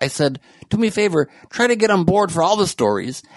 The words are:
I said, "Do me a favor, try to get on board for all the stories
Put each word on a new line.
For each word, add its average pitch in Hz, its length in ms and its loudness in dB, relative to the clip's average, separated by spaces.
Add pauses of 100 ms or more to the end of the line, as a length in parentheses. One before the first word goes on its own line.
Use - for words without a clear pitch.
I 135 60 -2
said, 135 300 -2 (300)
"Do - 80 -2
me 226 120 0
a - 20 -2
favor, 170 360 0 (220)
try - 160 -2
to 240 100 2
get 220 140 0
on 196 140 2
board 190 280 2
for 165 120 0
all 190 120 2
the 208 120 0
stories 104 560 -4 (140)